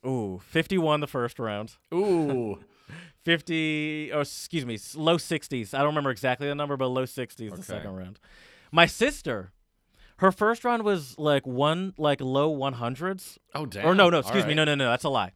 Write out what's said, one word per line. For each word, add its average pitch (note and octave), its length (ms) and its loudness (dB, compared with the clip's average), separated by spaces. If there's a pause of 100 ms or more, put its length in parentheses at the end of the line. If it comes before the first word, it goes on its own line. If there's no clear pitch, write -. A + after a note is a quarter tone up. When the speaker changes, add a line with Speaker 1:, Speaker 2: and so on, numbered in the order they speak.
Speaker 1:
Ooh, G#2 380 -2
fifty-one D#3+ 560 0
the D3 80 -4
first A#2+ 320 -4
round. G#2+ 320 -6 (200)
Speaker 2:
Ooh. D3+ 680 0 (340)
Speaker 1:
<laughs> - 320 -20
Fifty, D#3 880 -2
oh, D3 80 0
excuse D3 440 -6
me, A#2+ 100 -6
s-, - 220 -12
low D#3+ 220 4
sixties. C3+ 560 -4
I C3+ 40 -2
don't C#3+ 100 4
remember D3 220 0
exactly B2+ 380 -2
the C#3+ 60 -2
number, C#3+ 220 -4
but C3 120 0
low C3 160 0
sixties A#2+ 460 -10
the F2+ 60 -10
Speaker 2:
Okay. F#2+ 80 -14
Speaker 1:
second G2+ 300 -8
round. F#2 240 -12 (540)
My E3 140 6
sister, C3 680 -4 (680)
her F#3+ 140 6
first A3 320 0
round A#3+ 200 0
was, F3 340 -2
like, D3 280 2
one, D#3 520 0
like, D3 220 2
low C3+ 280 2
one C#3 260 -2
hundreds. C3 640 -6 (160)
Speaker 2:
Oh, D3+ 80 -4
Speaker 1:
Or D3 40 -6
Speaker 2:
damn. G2+ 300 2
Speaker 1:
no, G3 120 10
no, E3+ 120 6
excuse A#2 260 0
me, D#3 60 0
Speaker 2:
All D3+ 60 2
right. D#3 80 4
Speaker 1:
no, D3 100 2
no, C#3 100 2
no, A#2 40 4
that's B2 140 0
a D#3+ 60 2
lie. G#2 260 0